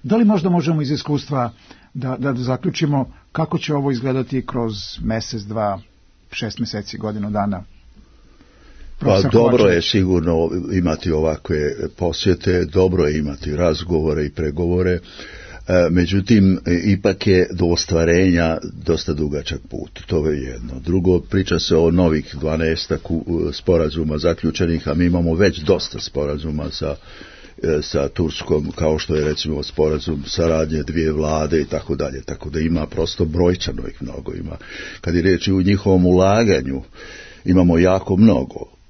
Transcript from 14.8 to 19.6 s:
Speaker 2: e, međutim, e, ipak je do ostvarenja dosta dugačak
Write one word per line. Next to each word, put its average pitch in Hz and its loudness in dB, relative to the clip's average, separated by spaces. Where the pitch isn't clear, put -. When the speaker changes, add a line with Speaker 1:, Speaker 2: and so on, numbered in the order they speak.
Speaker 2:
e, 87 -2
međutim, 95 4
e, 87 2
ipak 95 0
je 92 4
do 90 0
ostvarenja 85 2
dosta 82 0
dugačak 73 -4